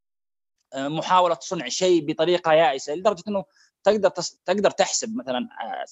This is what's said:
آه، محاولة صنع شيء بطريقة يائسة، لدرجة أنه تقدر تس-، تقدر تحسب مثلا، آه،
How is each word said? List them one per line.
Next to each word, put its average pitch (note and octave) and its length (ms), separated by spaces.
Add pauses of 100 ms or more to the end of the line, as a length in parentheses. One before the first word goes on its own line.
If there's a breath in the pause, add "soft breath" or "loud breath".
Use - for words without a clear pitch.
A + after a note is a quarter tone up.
(760)
آه، C#3 140
محاولة E3+ 520
صنع D#3+ 280
شيء F3 380
بطريقة D#3+ 460
يائسة، D3+ 420
لدرجة F#3 340
أنه G3+ 160 (400)
تقدر G3 240
تس-، - 360
تقدر G3+ 260
تحسب A#2 460
مثلا، B2 220
آه، - 540